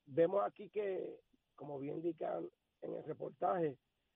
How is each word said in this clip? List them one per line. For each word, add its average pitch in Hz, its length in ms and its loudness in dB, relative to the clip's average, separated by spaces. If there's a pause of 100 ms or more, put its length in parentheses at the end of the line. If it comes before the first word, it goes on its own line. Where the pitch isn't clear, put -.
vemos 165 400 4
aquí 196 240 -8
que, 190 500 -2 (340)
como 143 240 -8
bien 139 180 -4
indican 165 500 -2 (360)
en 170 120 -6
el 160 100 -6
reportaje, 160 720 0 (400)